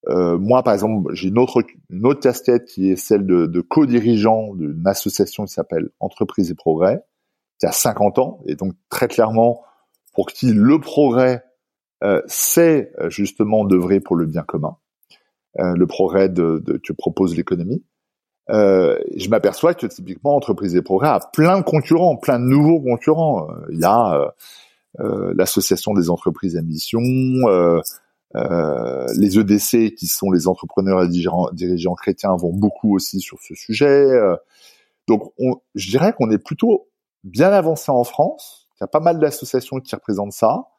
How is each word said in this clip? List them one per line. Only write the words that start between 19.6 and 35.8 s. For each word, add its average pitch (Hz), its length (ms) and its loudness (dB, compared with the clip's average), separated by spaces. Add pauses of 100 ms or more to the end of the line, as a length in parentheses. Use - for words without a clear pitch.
que, - 100 -8
typiquement, 98 500 -4
Entreprise 98 400 -2
et 90 60 4
Progrès 95 280 0
a 123 100 2 (120)
plein 175 280 2
de - 40 -2
concurrents, 160 540 2
plein 123 220 0
de 123 60 -2
nouveaux 147 360 4
concurrents. 131 680 0
Euh, 80 180 -14
il 80 100 -6
y 80 60 0
a, 101 300 4
euh, 71 120 0 (720)
euh, 98 380 -4
l'Association 95 560 -2
des 87 160 0
entreprises 85 480 -4
à 80 60 -4
mission, 82 380 -6 (460)
euh, 87 320 4 (560)
euh, 65 680 -4 (120)
les 98 200 2
E 110 60 4
D 101 160 2
C, 113 340 2
qui - 140 -12
sont 98 240 -4
les 87 160 2
entrepreneurs 95 560 0
et 87 40 2
dirigeants, 87 460 -2
dirigeants 90 420 -4
chrétiens, 95 400 -2
vont 85 160 -4
beaucoup 101 440 0
aussi 95 260 -4
sur - 200 -16
ce - 120 -20
sujet. 110 320 -2
Euh, 131 500 4 (720)
donc, 110 300 0
on, 127 240 -2 (140)
je 95 140 -8